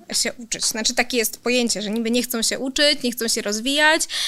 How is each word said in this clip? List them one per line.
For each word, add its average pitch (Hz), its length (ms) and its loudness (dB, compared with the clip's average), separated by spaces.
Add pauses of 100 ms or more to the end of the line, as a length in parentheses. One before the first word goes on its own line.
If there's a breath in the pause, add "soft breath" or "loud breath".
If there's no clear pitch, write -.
(120)
się - 220 -2
uczyć. - 320 -6
Znaczy, 226 300 -2
takie 247 220 0
jest - 240 -2
pojęcie, 240 400 0
że 208 80 -4
niby 226 220 -2
nie 240 120 2
chcą 240 180 -4
się 220 180 0
uczyć, 294 440 2
nie 247 80 0
chcą 226 160 -2
się 226 140 0
rozwijać, 277 600 2 (260 loud breath)